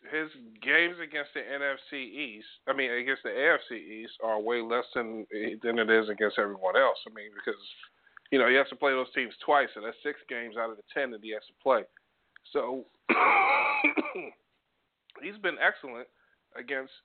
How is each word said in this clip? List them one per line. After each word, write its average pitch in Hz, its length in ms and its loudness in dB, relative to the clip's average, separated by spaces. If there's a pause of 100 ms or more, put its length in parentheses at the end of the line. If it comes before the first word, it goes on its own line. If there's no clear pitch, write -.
(120)
his 156 160 -6 (340)
games 165 400 2
against 147 300 -8
the 147 80 -8
N 135 220 -8
F 139 160 -4 (120)
C 143 60 -10
East, 117 500 -10 (220)
I 135 60 0
mean, 131 160 0
against 123 320 -2
the 117 80 -6
A 139 240 4
F 139 140 0
C 123 80 -10
East, 110 360 -14 (100)
are 110 180 0
way 117 200 0
less 117 240 -2 (100)
than, 113 320 -6 (360)
than 117 160 0
it 110 100 2
is 110 200 6
against 104 300 0
everyone 98 380 0
else. 123 300 4
I 110 80 -20
mean, 107 200 -16
because, 101 260 -8 (720)
you 139 80 4
know, 120 100 6
he 127 80 8
has 139 120 4
to 131 80 -12
play 139 160 2
those 131 220 -2
teams 120 180 -2 (140)
twice, 143 280 6
so 110 60 -12
that's 113 220 -8
six 147 160 -4 (100)
games 117 300 -8
out 113 120 -2
of 110 60 -12
the 104 60 -18 (100)
ten 139 200 -2
that 104 100 -12
he 110 100 -10
has 107 140 -6
to - 160 -20
play. 123 200 4 (720)
So 131 320 -2 (240)
<coughs> - 60 6 (2000)
he's 208 180 -10
been 175 220 -2
excellent 131 460 -4 (460)
against 131 380 -8 (120)